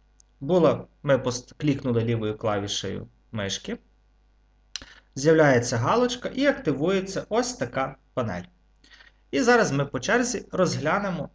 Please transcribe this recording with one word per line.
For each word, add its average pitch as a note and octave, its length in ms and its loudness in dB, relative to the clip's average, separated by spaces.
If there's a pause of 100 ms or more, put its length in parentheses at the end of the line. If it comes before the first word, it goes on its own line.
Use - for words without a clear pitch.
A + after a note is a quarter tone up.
(400)
було, D3+ 480 2 (160)
ми C#3 140 4
пост-, - 400 -6
клікнули A#2+ 460 0
лівою A2 340 -2
клавішею G2+ 680 -4 (240)
мишки, G#2+ 460 -6 (1400)
з'являється C3+ 640 4
галочка A3 520 0
і C4 160 -2
активується F#3 840 -2
ось A#3+ 240 -2
така C3+ 420 -6 (180)
панель. F#2+ 300 -4 (880)
І C#4 100 0
зараз A3+ 300 4
ми C#3 140 0
по C3 140 -6
черзі A#3 520 -2
розглянемо, E3+ 840 -2